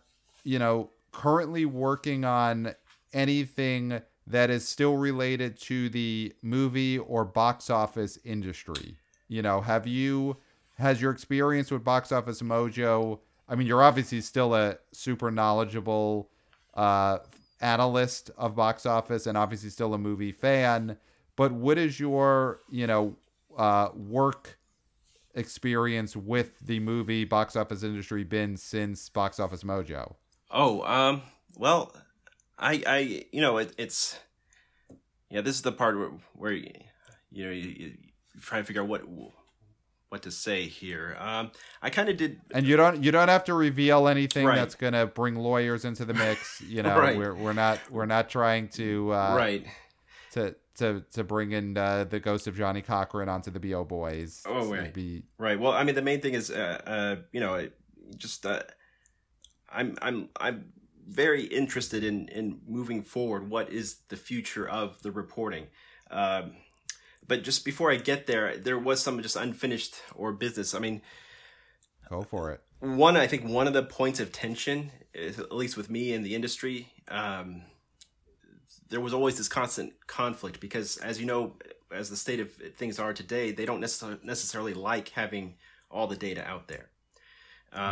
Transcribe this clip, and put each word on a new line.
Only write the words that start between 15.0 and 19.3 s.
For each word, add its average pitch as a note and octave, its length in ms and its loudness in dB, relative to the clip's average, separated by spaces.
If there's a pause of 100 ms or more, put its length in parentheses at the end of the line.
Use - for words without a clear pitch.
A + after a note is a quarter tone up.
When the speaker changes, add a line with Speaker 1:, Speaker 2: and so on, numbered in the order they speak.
Speaker 1:
knowledgeable, G#2+ 1000 2 (460)
uh, G2 460 4 (420)
analyst B2 720 2
of A2+ 180 -2
box A2+ 300 2
office A2+ 420 0
and G#2 120 0